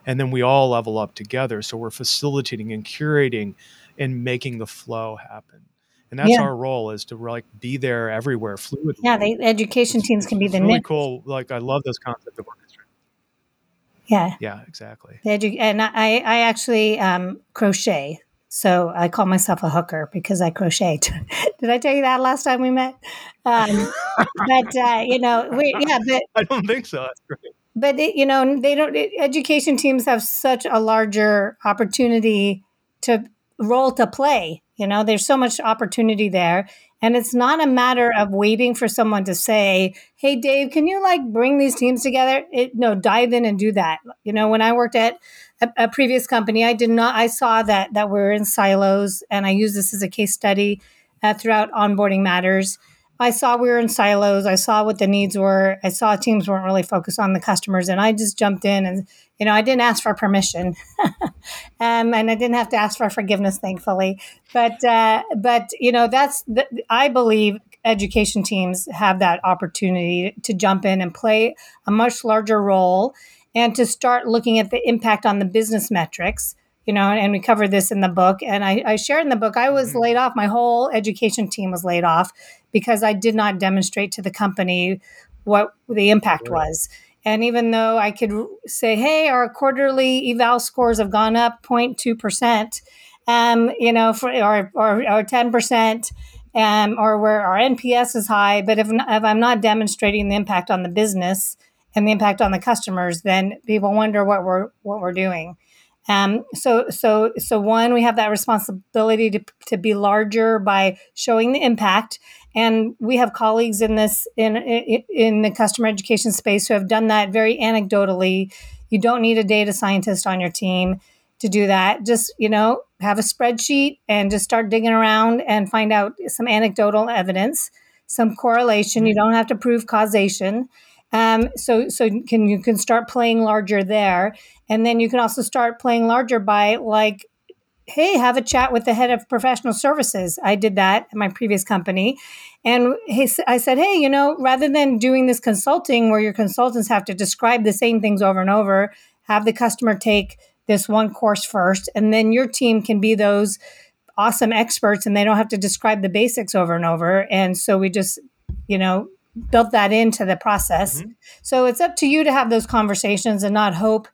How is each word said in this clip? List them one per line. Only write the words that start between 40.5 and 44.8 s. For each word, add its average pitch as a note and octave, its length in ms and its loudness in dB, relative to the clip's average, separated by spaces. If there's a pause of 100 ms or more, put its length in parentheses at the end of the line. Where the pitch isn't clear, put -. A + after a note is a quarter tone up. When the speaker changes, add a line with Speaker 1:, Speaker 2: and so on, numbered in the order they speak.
Speaker 2:
can D4+ 160 0
you, G4 160 -2
like, F4+ 300 2
bring B3+ 260 2
these C#4 160 2
teams B3 280 0
together?" C4 500 0
It, B3+ 240 -2
no, A3+ 180 2
dive A3+ 380 2
in A#3+ 120 2
and G#3 140 0
do G#3+ 140 0
that. E3 260 0 (240)
You G#3 100 -8
know, G#3+ 160 2
when A3 140 2
I A3+ 100 2
worked A#3+ 220 0